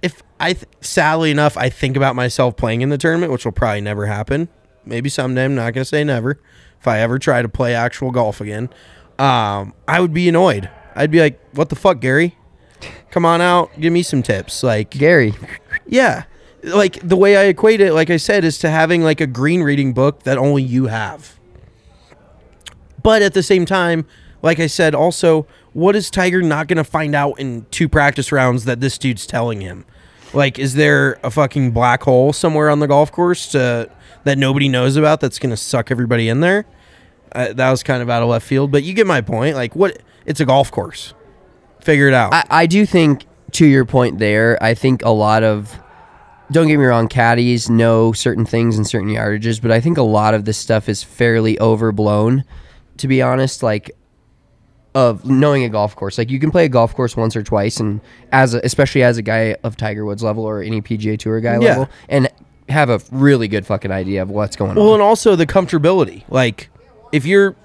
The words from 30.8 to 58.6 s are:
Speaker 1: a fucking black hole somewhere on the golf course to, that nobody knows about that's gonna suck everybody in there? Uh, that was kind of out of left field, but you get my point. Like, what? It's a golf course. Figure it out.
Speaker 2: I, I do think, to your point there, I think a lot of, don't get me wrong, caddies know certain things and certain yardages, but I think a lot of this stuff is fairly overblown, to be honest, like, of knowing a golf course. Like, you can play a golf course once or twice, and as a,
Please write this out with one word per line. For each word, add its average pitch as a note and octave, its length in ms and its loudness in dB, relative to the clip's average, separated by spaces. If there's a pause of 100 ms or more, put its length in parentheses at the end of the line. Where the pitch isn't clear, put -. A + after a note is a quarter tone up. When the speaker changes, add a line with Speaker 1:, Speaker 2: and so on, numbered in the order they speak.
Speaker 1:
a C3 60 -4
fucking C3+ 420 0
black A#2+ 320 2
hole C3 300 4
somewhere D3+ 360 0
on D3 100 2
the D3 80 0
golf D3 240 2
course F3 400 -2
to, A#2+ 380 -2 (340)
that C#3 140 0
nobody C#3 320 0
knows B2+ 260 0
about D3+ 240 2
that's - 200 -4
gonna A#2+ 180 -4
suck - 340 -4
everybody A#2 380 0
in A#2+ 100 0
there? F#3+ 260 2 (680)
Uh, A#2+ 200 -4
that B2+ 180 0
was B2+ 120 -2
kind B2+ 180 -2
of A#2+ 80 -6
out A#2 140 0
of A#2 60 0
left A#2 160 -2
field, C#3 260 0
but C#3+ 120 2
you F3+ 100 -8
get G#3 140 2
my D3+ 140 0
point. A#2+ 340 -4
Like, A#2+ 200 -6
what? F3+ 220 0 (280)
It's - 140 -6
a D#3 60 2
golf C#3 260 2
course. - 420 -10 (680)
Figure C#3+ 260 4
it C3+ 60 4
out. A2+ 200 2
Speaker 2:
I, E3 160 2
I E3 180 4
do G3 180 4
think, D#3+ 400 2 (280)
to E3 120 4
your C3+ 200 6
point A#2 340 0
there, A2 440 2
I A2+ 100 2
think C3 300 0
a A#2+ 60 0
lot A2 340 2
of, G#2+ 340 -2 (760)
don't D#3+ 160 4
get D3+ 100 2
me C#3 80 4
wrong, A#2 220 2
caddies A#2+ 600 0
know A2+ 440 4
certain A2 320 -2
things A#2 320 0
and G#2 100 -2
certain G#2 220 -4
yardages, A2 520 -4
but A#2 100 0
I A2+ 100 4
think D#3+ 160 -2
a C3+ 60 2
lot G#2+ 300 2
of G#2+ 120 -2
this G#2+ 120 -4
stuff - 300 -2
is G#2 160 -6
fairly A2+ 560 0
overblown, A2 840 0 (520)
to C#3 100 -6
be C3 140 2
honest, B2+ 420 -2
like, G#2+ 280 -4 (1040)
of A#2+ 300 0
knowing C3+ 380 2
a A#2 60 -4
golf G#2 260 -4
course. G2 240 -8
Like, A#2 100 -4
you C3 100 -4
can D#3 120 -2
play E3+ 140 2
a D3 40 -2
golf A#2 260 0
course B2 220 -4
once A2+ 180 -2
or A2 80 -4
twice, G#2 360 -2
and G#2+ 200 -4 (320)
as C3 220 4
a, A#2 100 -2